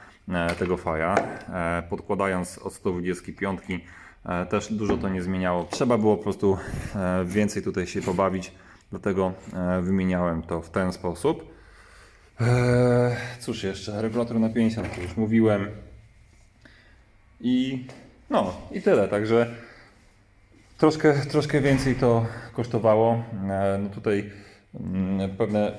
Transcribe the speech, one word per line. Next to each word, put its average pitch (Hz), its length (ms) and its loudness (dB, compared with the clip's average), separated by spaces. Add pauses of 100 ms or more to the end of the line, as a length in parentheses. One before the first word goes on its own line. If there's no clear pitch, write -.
(300)
e, 85 260 0
tego 90 220 0
faja. 82 380 -2
E, 85 760 -4
podkładając 95 680 -4
od - 160 -10
stu - 180 -4
dwudziestki 90 420 -6
piątki, 92 460 -6 (460)
e, 90 200 -2
też 104 280 -2
dużo 104 240 0
to 98 120 -4
nie 92 120 -2
zmieniało. 90 500 0
Trzeba 123 260 2
było 107 200 4
po 107 60 -6
prostu, 98 340 2 (380)
e, 92 300 0
więcej 101 380 0
tutaj 95 240 -2
się 98 140 -6
pobawić, 92 500 0 (380)
dlatego, 92 440 0 (200)
e, 90 280 0
wymieniałem 90 600 2
to 82 200 -4
w - 80 -14
ten 92 240 0
sposób. 135 680 -4 (800)
E, 123 760 4 (240)
cóż 110 240 -6
jeszcze? 101 380 -6
Regulator 117 380 -2
napięcia, 113 420 2
to 87 200 -6
już 87 160 -8
mówiłem. 107 500 4 (1700)
I 127 440 0 (440)
no, 127 240 0 (180)
i 190 100 -6
tyle. 120 260 4
Także 117 480 2 (1200)
troszkę, 156 360 4
troszkę 143 480 0
więcej 131 340 4
to 117 300 4 (280)
kosztowało. 113 720 2 (260)
E, 98 340 0
no 101 60 -4
tutaj 101 420 -2 (420)
mm, 95 560 -2
pewne, 104 500 0